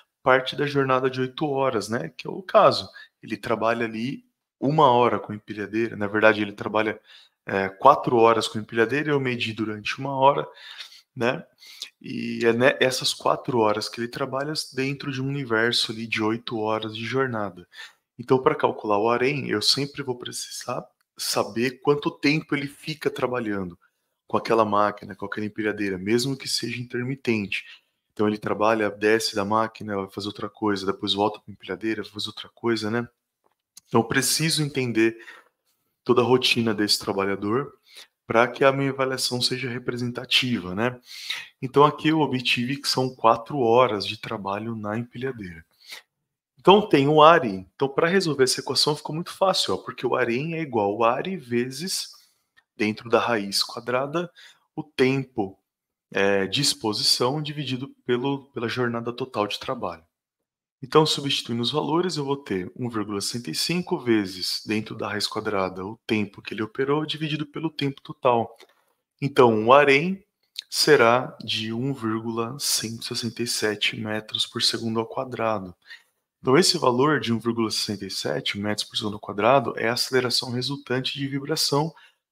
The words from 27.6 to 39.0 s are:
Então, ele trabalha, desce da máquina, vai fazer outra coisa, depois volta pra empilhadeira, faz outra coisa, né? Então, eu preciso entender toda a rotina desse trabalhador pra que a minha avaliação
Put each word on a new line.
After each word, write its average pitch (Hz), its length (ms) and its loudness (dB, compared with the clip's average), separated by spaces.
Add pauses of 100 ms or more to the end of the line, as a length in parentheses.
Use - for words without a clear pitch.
Então, 104 120 0
ele 107 120 0
trabalha, 104 520 0
desce 107 440 2
da 101 100 0
máquina, 107 520 -2
vai 98 120 -6
fazer 101 200 -8
outra 104 200 -10
coisa, 101 380 -2
depois 101 260 -2
volta 104 260 0
pra - 140 -20
empilhadeira, 101 500 -6
faz 101 240 -12
outra 104 220 -14
coisa, 107 420 -2
né? 120 160 -2 (800)
Então, 117 120 4
eu 113 40 6
preciso 151 580 0
entender 117 560 2 (840)
toda 123 200 4
a - 20 2
rotina 120 480 2
desse 104 260 0
trabalhador 101 760 -2 (520)
pra 117 200 4
que 123 180 0
a 135 60 8
minha 139 200 0
avaliação 131 520 -2